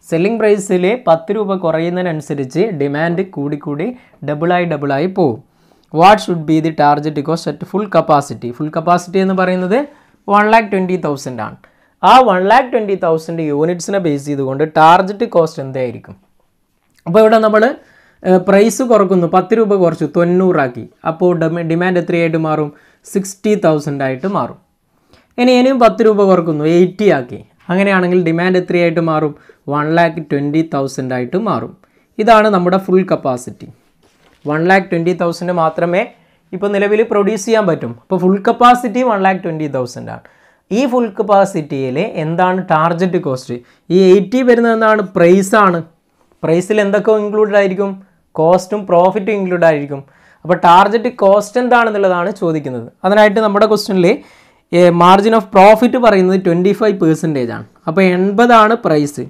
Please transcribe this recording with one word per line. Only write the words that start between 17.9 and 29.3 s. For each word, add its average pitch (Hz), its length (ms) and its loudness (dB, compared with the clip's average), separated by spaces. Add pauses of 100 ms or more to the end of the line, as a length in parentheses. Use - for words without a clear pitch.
ഏഹ്, 185 120 4
പ്രൈസ് 202 460 2
കുറക്കുന്നു, 196 440 2
പത്ത് 185 300 0
രൂപ 208 180 0
കുറച്ചു, 165 400 0
തൊണ്ണൂറാക്കി. 170 720 0 (180)
അപ്പോൾ 175 320 0
ഡമ-, 165 220 -2
ഡിമാൻഡ് 175 380 -2
എത്രയായിട്ട് 170 380 -2
മാറും? 156 360 -4 (320)
സിക്സ്റ്റി 202 500 -4
തൗസൻഡ് 147 480 -2
ആയിട്ട് 131 240 -6
മാറും. 165 280 -6 (840)
ഇനി 247 140 2
ഇനിയും 254 280 2
പത്ത് 226 260 4
രൂപ 208 180 2
കുറക്കുന്നു, 165 420 0
എയ്റ്റി 180 440 2
ആക്കി. 131 360 -4 (240)
അങ്ങനെയാണെങ്കിൽ 180 540 0
ഡിമാൻഡ് 175 340 0
എത്രയായിട്ട് 170 420 0
മാറും? 156 360 -2 (340)